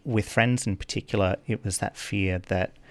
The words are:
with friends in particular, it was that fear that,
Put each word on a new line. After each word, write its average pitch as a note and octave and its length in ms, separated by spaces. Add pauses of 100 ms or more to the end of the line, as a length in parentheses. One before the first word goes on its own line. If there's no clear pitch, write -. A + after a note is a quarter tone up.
with A2+ 240
friends A#2+ 380
in G2 100
particular, G2 600 (100)
it A2 180
was F#2+ 140
that - 180
fear F#2+ 420 (100)
that, F#2 240 (180)